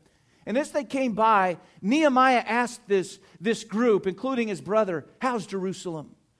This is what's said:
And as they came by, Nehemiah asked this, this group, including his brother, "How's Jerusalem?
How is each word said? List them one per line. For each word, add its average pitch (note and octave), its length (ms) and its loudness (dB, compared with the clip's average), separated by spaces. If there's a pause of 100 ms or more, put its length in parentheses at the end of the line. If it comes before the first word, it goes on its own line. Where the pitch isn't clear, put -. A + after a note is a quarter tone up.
(440)
And A3 140 -2
as D4 140 -2
they C#4+ 120 -2
came C4 280 -2
by, F#3+ 440 2 (240)
Nehemiah B3+ 640 4
asked A#3 440 -4
this, F#3+ 320 0 (200)
this G#3+ 220 -2
group, G#3 460 2
including A#3+ 400 -2
his F3 120 -6
brother, F3+ 460 0 (140)
"How's A#3+ 260 -2
Jerusalem? F3+ 640 -8 (300)